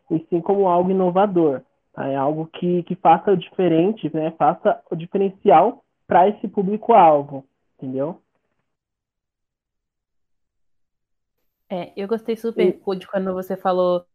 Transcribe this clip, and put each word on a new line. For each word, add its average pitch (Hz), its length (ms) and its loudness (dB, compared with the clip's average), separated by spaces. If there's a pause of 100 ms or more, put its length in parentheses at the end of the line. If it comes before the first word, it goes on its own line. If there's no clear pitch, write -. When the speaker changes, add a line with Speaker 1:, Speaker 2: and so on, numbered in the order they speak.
(100)
Speaker 1:
e 160 200 -4
sim 170 100 -2
como 196 260 0
algo 180 240 2
inovador, 180 720 0 (320)
tá? - 160 -8
É 135 80 -4
algo 156 380 -4
que, 175 300 -4
que 180 100 -8
faça 196 380 2
o 185 40 2
diferente, 170 800 -2
né? 160 240 -4
Faça 175 420 0 (100)
o 180 60 -8
diferencial 190 880 0 (220)
pra 185 200 4
esse 214 220 -4
público-alvo, 180 960 2 (320)
entendeu? 139 420 -8 (3500)
Speaker 2:
É, 180 260 -10
eu 196 100 -8
gostei 220 300 -6
super 220 320 -2
Speaker 1:
E 190 280 -6
Speaker 2:
de 180 120 -14
quando 190 240 -6
você 185 240 -8
falou 180 480 -2 (100)